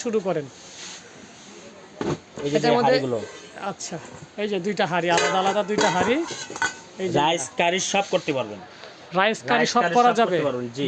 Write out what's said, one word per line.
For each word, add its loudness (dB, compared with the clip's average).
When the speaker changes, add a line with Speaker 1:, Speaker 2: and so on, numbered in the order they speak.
Speaker 1:
শুরু 0
করেন। -2
Speaker 2:
এই -10
যে, 2
Speaker 1:
এটার 4
Speaker 2:
যে 4
Speaker 1:
মধ্যে 4
Speaker 2:
হাঁড়িগুলো। 2
Speaker 1:
আচ্ছা, -10
এই -4
যে 0
দুইটা 0
হাঁড়ি, 0
আলাদা 2
আলাদা 2
দুইটা 2
হাঁড়ি। 2
এই -2
যে 2
Speaker 2:
রাইস 2
কারি 2
সব 0
করতে 0
পারবেন। -6
Speaker 1:
রাইস 2
কারি 0
Speaker 2:
রাইস 2
Speaker 1:
সব 6
Speaker 2:
কারি 0
Speaker 1:
করা 6
Speaker 2:
সব 2
Speaker 1:
যাবে? 4
Speaker 2:
করতে 2
পারবেন, -2
জি। -2